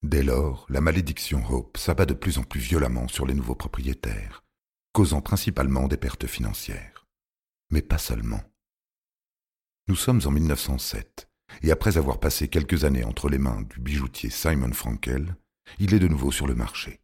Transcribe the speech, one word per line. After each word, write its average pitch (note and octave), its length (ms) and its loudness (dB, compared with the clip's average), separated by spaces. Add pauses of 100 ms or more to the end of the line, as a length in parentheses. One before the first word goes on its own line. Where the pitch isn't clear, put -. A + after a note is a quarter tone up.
Dès C#2+ 160 4
lors, C2+ 460 0
la D#2+ 100 0
malédiction D#2 720 0
Hope B1+ 240 -2
s'abat - 300 2
de C2+ 80 0
plus D2 240 -2
en B1 60 -2
plus - 180 -6
violemment B1 480 0
sur - 160 -4
les C2 80 0
nouveaux B1 220 -2
propriétaires, A1 880 -6 (480)
causant D#2 260 4
principalement C2+ 720 0
des C2+ 80 0
pertes - 300 -6
financières. - 760 -8 (680)
Mais D#2+ 100 2
pas - 160 2
seulement. A1 420 -2 (1500)
Nous F#2 80 4
sommes B2 260 4
en C#2 80 2
mille D2+ 160 4
neuf C#2+ 140 0
cent C2+ 160 -2
sept, - 520 -10 (320)
et D#2+ 100 4
après D#2 260 4
avoir C#2 240 0
passé D2+ 260 0
quelques D2+ 380 2
années C2 180 2
entre A1 240 -4
les C#2+ 100 2
mains A#1+ 260 0
du A1+ 180 -10
bijoutier C2+ 480 -4
Simon C#2 420 0
Frankel, B1+ 640 -4 (420)
il G2 160 4
est G#2+ 60 8
de F#2 80 6
nouveau C#2 240 2
sur C#2+ 160 -2
le B1+ 80 0
marché. - 480 -6